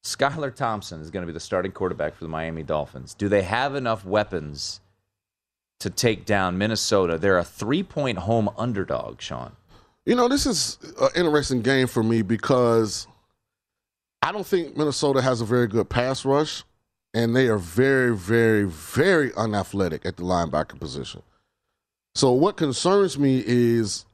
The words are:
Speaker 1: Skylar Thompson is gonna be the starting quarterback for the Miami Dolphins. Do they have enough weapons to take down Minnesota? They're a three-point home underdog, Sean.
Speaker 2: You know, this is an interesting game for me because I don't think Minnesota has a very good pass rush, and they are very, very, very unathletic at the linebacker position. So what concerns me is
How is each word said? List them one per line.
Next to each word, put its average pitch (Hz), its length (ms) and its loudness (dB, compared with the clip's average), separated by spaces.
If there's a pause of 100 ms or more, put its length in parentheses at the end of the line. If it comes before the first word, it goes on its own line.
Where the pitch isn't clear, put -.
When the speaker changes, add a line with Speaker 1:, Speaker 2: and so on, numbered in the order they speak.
Speaker 1:
Skylar 143 500 -2
Thompson 104 460 -4
is 78 100 -14
gonna 90 160 -6
be 82 60 -8
the 80 80 -8
starting 92 320 -2
quarterback 85 420 -4
for - 100 -14
the 80 40 -10
Miami 80 340 -6
Dolphins. 69 520 -6
Do 101 140 -4
they 98 140 4
have 123 320 -2
enough 113 300 -2
weapons 90 760 -4 (1000)
to - 100 -6
take 110 360 0
down 95 320 0
Minnesota? 101 600 0
They're 92 200 4
a 87 60 0
three-point 135 760 -4
home 107 380 0
underdog, 73 640 -6
Sean. 62 320 -10 (520)
Speaker 2:
You 220 100 2
know, 247 140 4
this 277 180 0
is 185 320 -2 (220)
an 135 160 4
interesting 147 460 2
game 131 240 4
for 123 160 0
me 113 200 2
because 113 840 2 (1160)
I 160 100 -2
don't 202 140 -8
think 175 300 -2
Minnesota 139 460 2
has 127 180 2
a 120 40 -2
very 120 220 2
good 104 240 0
pass 127 340 -2
rush, 143 400 0 (480)
and 117 240 0
they 127 120 4
are 107 100 2
very, 123 580 2
very, 110 480 4
very 131 680 0
unathletic 98 720 -2
at 87 100 -6
the 85 60 -10
linebacker 80 580 -2
position. 69 420 -10 (920)
So 131 180 4
what 160 240 2
concerns 175 640 0
me 135 280 4
is 117 680 2